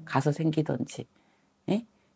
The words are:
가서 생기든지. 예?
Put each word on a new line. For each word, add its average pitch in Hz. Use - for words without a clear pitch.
가서 139
생기든지. 147
예? 214